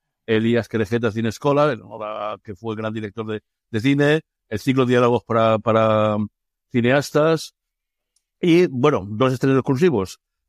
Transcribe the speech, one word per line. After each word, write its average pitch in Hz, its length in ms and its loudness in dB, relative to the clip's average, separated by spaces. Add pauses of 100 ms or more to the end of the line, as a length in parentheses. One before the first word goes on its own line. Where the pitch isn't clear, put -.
(260)
Elías 113 400 0
Querejeta 113 460 -2
Cine 113 160 -4
Escola, 143 420 0
el, 110 120 -8 (600)
que 101 140 -16
fue 110 180 -8
el 107 40 -10
gran 110 140 -6
director 110 340 -10
de, 107 160 -8 (280)
de 110 100 -4
cine, 143 420 2 (260)
el 107 100 -6
ciclo 131 280 0
Diálogos 123 380 2
para, 113 340 2
para 107 580 2 (540)
cineastas, 143 840 0 (840)
y, 175 260 4
bueno, 131 420 0
dos 127 240 0
estrenos 135 260 0
exclusivos. 127 600 0 (300)